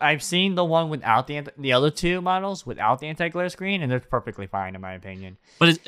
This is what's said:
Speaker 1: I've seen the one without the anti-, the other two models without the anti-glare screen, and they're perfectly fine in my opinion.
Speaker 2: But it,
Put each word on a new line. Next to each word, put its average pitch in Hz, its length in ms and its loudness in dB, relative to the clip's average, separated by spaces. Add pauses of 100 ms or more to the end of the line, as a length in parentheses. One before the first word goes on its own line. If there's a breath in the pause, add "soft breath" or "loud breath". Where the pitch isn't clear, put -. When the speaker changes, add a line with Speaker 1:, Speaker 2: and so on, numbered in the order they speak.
Speaker 1:
I've 147 180 2
seen 185 320 0
the 175 100 2
one 165 260 2
without 120 360 2
the 147 120 -6
anti-, 143 180 -10
the 139 160 0
other 135 180 6
two 180 300 -2
models 185 460 -2
without 120 340 0
the 151 60 -10
anti-glare 170 420 -4
screen, 190 340 -4
and 131 80 -2
they're 127 80 0
perfectly 110 480 -6
fine 95 280 -6
in 92 80 -14
my 95 100 -10
opinion. 95 460 -14 (200 soft breath)
Speaker 2:
But 170 120 6
it, 165 180 2